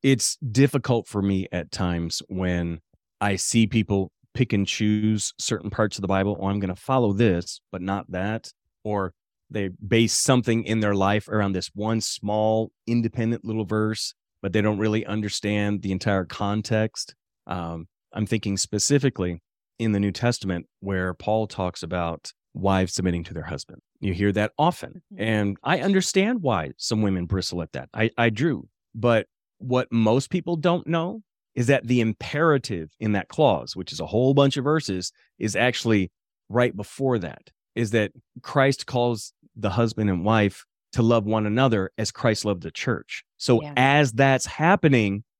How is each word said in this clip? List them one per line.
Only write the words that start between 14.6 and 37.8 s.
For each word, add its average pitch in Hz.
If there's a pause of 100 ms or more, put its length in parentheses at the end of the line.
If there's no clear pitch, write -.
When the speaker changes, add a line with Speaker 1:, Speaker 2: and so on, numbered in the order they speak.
Speaker 1:
don't 104
really 107
understand 104
the 95
entire 95
context. 107 (320)
Um, 85 (240)
I'm 107
thinking 101
specifically 104 (380)
in 113
the 101
New 101
Testament 95 (140)
where 92
Paul 107
talks 92
about 85 (220)
wives 95
submitting 87
to 87
their 78
husband. - (200)
You 95
hear 101
that 104
often. - (100)
Speaker 2:
Mm-hmm. 185
Speaker 1:
And 104
I 139
understand 196
why 90
some 110
women 95
bristle 87
at 78
that. 65
I, 110
I 117
do. 113 (260)
But 113 (320)
what 127
most 113
people 175
don't 170
know 170 (320)
is 120
that 135
the 123
imperative 117 (100)
in 107
that 98
clause, 95
which 90
is 80
a 82
whole 127
bunch 139
of 127
verses, 131 (260)
is 101
actually 110 (380)
right 120
before 127
that, 85 (240)
is 110